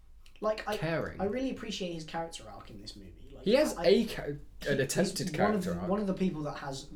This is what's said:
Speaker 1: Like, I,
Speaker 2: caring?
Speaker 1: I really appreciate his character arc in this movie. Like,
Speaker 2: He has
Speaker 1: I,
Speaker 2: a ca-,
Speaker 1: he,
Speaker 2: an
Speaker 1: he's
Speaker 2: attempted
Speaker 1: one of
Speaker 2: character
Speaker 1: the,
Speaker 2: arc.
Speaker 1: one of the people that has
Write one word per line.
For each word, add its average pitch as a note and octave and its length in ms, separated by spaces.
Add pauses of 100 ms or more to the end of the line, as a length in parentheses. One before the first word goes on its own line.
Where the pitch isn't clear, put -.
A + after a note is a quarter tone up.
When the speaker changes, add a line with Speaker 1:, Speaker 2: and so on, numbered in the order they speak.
(400)
Speaker 1:
Like, G#3+ 260
I, G#3 100
Speaker 2:
caring? D#3+ 440
Speaker 1:
I F#3+ 40
really B3 260
appreciate F#3 440
his D#3 100
character E3 400 (100)
arc - 160
in G#2 100
this - 160
movie. - 380
Like, - 100
Speaker 2:
He G#3+ 100
has C#4 240
Speaker 1:
I, E3+ 80
Speaker 2:
a G#3+ 180
ca-, - 180 (400)
Speaker 1:
he, - 60
Speaker 2:
an C#3 100
Speaker 1:
he's - 20
Speaker 2:
attempted - 460
Speaker 1:
one G3+ 280
of F#3 100
Speaker 2:
character F3+ 100
Speaker 1:
the, E3+ 60
Speaker 2:
arc. F3+ 80
Speaker 1:
one G#3 120
of G3+ 60
the F#3 80
people F3 300
that C#3 140
has C#3 360